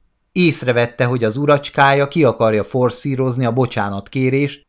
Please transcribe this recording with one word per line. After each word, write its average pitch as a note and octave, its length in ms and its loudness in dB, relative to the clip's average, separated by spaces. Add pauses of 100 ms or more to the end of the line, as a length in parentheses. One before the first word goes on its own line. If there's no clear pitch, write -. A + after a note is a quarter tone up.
(320)
Észrevette, B2+ 720 0
hogy A#2+ 200 0
az G#2+ 120 -2
uracskája C#3+ 720 2
ki D#3+ 160 2
akarja A2 400 2
forszírozni B2+ 800 -2
a A#2 80 0
bocsánatkérést, B2+ 1160 -2